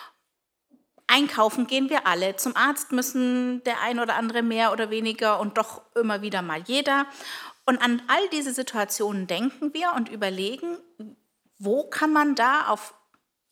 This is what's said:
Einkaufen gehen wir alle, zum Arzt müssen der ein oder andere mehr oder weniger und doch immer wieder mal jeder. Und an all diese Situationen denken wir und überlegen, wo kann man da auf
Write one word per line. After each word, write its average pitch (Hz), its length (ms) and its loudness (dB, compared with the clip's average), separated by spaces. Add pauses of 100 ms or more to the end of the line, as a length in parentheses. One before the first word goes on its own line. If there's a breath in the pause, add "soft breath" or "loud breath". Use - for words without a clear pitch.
(1080 loud breath)
Einkaufen 247 600 4
gehen 269 220 0
wir 294 180 0
alle, 185 300 0
zum - 180 -2
Arzt 277 380 0
müssen 247 720 0
der 233 160 -2
ein 240 180 -2
oder 226 160 0
andere 233 260 -2
mehr 226 300 2
oder 220 180 -2
weniger 220 500 0
und 208 180 -2
doch - 240 -2 (140)
immer 214 260 0
wieder 196 200 -4
mal 165 240 -4
jeder. 277 400 2 (600 loud breath)
Und 254 140 4
an 240 280 2
all 349 220 2
diese 285 240 -2
Situationen 208 760 -2
denken 262 460 -2
wir 349 200 0
und 233 160 -2
überlegen, 208 680 -4 (840)
wo 214 240 0
kann 311 280 0
man 294 220 4
da 262 340 2
auf - 260 -2 (580)